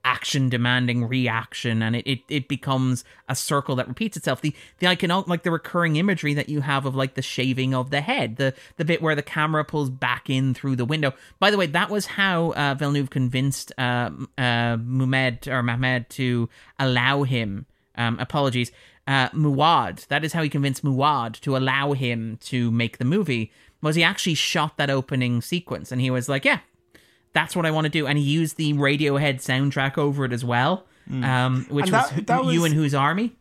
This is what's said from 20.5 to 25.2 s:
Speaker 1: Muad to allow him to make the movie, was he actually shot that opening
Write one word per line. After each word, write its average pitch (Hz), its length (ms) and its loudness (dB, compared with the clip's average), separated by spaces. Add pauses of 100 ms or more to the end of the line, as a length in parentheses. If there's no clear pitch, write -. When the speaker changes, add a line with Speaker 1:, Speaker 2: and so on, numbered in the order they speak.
Speaker 1:
Muad 135 580 2
to 139 140 0
allow 135 360 0
him 117 500 -2
to 120 300 0
make 117 260 0
the 123 60 -2
movie, 135 480 0 (280)
was 156 140 0
he 170 80 4
actually 165 320 0
shot 156 440 -2
that 143 120 0
opening 127 500 0